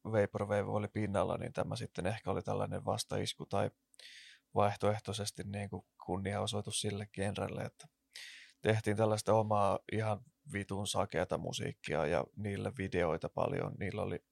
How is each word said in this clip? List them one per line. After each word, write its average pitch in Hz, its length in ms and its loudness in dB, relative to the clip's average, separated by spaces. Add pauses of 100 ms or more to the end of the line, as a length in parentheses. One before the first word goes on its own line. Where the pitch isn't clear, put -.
vaporwave 104 680 2
oli 104 160 0
pinnalla, 98 500 2
niin - 160 -6
tämä 104 220 -2
sitten 90 300 -4
ehkä 101 260 -2
oli 95 120 0
tällainen 101 420 -2
vastaisku 104 600 -2
tai 101 260 0 (840)
vaihtoehtoisesti 101 880 0
niinku 98 420 -6 (180)
kunniaosoitus 101 760 -2
sille 104 320 -2
genrelle, 98 500 -2
että - 240 -12 (720)
tehtiin 107 360 2
tällaista 107 360 4
omaa 104 460 4 (120)
ihan 107 280 0 (340)
vitun 101 340 -4
sakeata 92 500 0
musiikkia 80 680 -2
ja 76 180 4 (120)
niillä 101 420 -4
videoita 87 520 2
paljon, - 500 0
niillä 98 220 -4
oli 98 300 -4